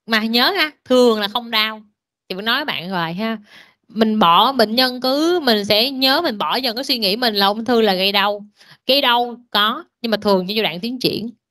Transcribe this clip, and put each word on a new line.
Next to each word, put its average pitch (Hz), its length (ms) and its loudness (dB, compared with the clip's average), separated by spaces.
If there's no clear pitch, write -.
mà 220 180 0
nhớ 240 260 2
ha, 330 200 -2
thường 247 360 4
là 202 80 -2
không 233 220 -8
đau. 220 320 -4
Chị 190 60 -8
vẫn 196 100 -8
nói 233 120 0
với 302 80 -4
bạn 165 260 -8
rồi 170 220 -2
ha. 220 260 -6
Mình 220 300 0
bỏ 185 340 6
bệnh 220 220 0
nhân 254 260 0
cứ, 302 400 0
mình 220 240 0
sẽ 214 260 2
nhớ 269 320 0
mình 254 160 -4
bỏ 165 180 -2
dần 240 200 -4
cái 269 80 -6
suy 262 140 -4
nghĩ 208 180 0
mình 233 180 0
là 202 120 2
ung 214 180 -2
thư 233 160 2
là 208 140 4
gây 190 180 0
đau. 208 340 0
Gây 277 140 2
đau 240 360 0
có, 220 340 0
nhưng 233 80 -6
mà 208 60 2
thường 202 300 0
trong 208 100 -8
giai 220 60 0
đoạn 170 180 -4
tiến 247 180 -8
triển, 226 320 -4